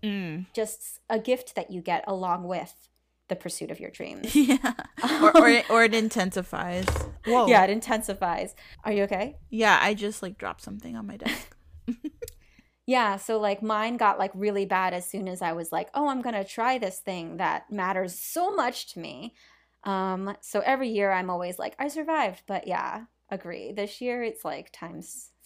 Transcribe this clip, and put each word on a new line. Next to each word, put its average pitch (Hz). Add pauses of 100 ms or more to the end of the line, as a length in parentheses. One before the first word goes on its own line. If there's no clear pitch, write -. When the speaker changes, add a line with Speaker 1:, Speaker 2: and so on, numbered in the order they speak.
Speaker 1:
Mm. 185
Speaker 2:
just -
a 220
gift 254
that -
you 180
get 170
along 180
with 180 (540)
the 190
pursuit 170
of -
your -
dreams. -
Speaker 1:
<laughs> -
Yeah. 269 (300)
Speaker 2:
<laughs> 294
Speaker 1:
Or, 320
or 240
it, 233
or 226
it 220
intensifies. 185 (400)
Whoa. 240
Speaker 2:
Yeah, 196
it 190
intensifies. 208 (280)
Are 220
you 202
okay? 202 (140)
Speaker 1:
Yeah, 220
I 208
just, 208
like, 185
dropped -
something 226
on 220
my 202
desk. - (320)
<laughs> 233 (920)
Speaker 2:
Yeah, 233
so, 220
like, 202
mine 220
got, 214
like, 190
really 196
bad 185
as 180
soon 190
as 185
I 170
was 165
like, 170
"Oh, 294
I'm 262
gonna 226
try 240
this 196
thing 170
that 160
matters 185
so 359
much 247
to -
me." 165 (520)
Um, 190
so -
every 262
year 202
I'm 185
always 180
like, -
"I 285
survived," 294
but -
yeah, 214 (240)
agree. 185
This 208
year 247
it's, 220
like, -
times, - (140)